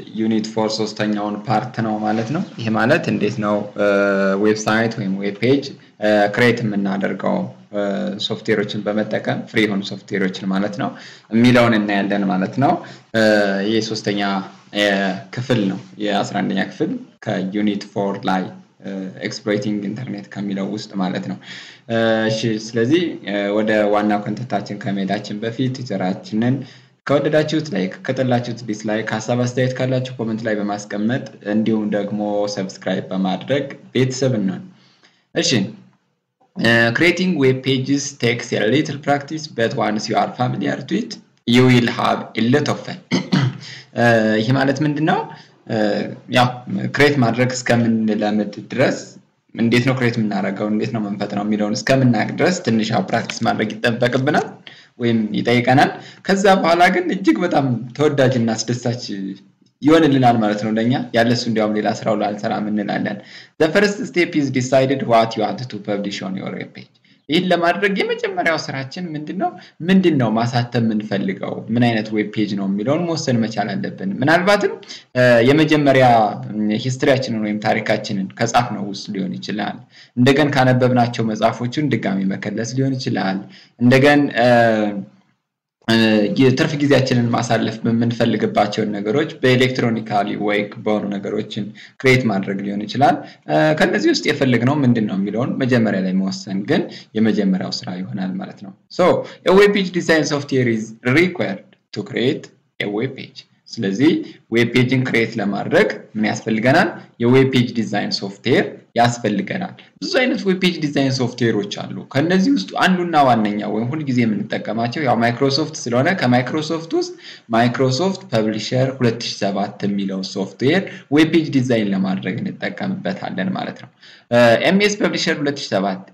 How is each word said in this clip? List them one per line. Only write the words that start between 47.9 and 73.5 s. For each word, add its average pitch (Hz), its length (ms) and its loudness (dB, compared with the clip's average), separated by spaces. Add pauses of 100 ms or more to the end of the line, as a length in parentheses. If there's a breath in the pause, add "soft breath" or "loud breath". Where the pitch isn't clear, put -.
ድረስ 147 300 0 (580)
እንዴት 117 300 2
ነው 135 100 2
ክሬት 120 200 0
የምናደርገው፣ 98 520 -2
እንዴት 107 240 -2
ነው 117 100 -4
የምንፈጥረው 101 420 -4
የሚለውን 104 320 -2
እስከምናውቅ 120 580 2
ድረስ 170 280 0
ትንሽ 110 280 0
ያው 107 160 0
ፕራክቲስ - 360 -4
ማድረግ 110 300 0
ይጠበቅብናል 127 760 0 (520 loud breath)
ወይም 117 200 2 (160)
ይጠይቀናል። 123 560 2 (320 loud breath)
ከዛ 196 220 0 (100)
በኋላ 170 360 4
ግን 180 200 0
እጅግ 214 300 2
በጣም 156 260 0 (260)
ተወዳጅና 131 600 2
አስደሳች 117 520 -4 (800)
ይሆንልናል 135 560 6
ማለት 104 240 0
ነው 110 100 -2
ለኛ። 113 200 2 (180)
ያለሱ 120 340 2
እንዲያውም 107 300 0
ሌላ 107 180 0
ስራው 110 240 -2
ላልሰራም 104 500 -4
እንላለን። 101 500 -2 (380 loud breath)
The 156 140 2
first 202 340 2
step 175 300 -2
is 143 180 0
decided 131 520 2
what 113 280 4
you 110 120 -2
want 101 200 -4
to 107 180 -10
publish 101 400 -4
on 95 140 -8
your 92 180 -8
web 90 200 -10
page. - 200 -20 (360 soft breath)
ይህን 170 180 2
ለማድረግ 175 480 2
የመጀመሪያው 392 640 -2
ስራችን 135 480 -8
ምንድን 151 320 -8
ነው? 349 120 -2 (300 loud breath)
ምንድን 175 360 4
ነው 120 140 2
ማሳተም 120 520 0
የምንፈልገው፣ 101 720 -2 (140)
ምን 120 140 0
አይነት 110 280 2
ዌብ 107 200 0
ፔጅ 104 220 -2
ነው 98 140 -4
የሚለውን 107 360 0
መወሰን 156 360 -2
መቻል 104 300 -2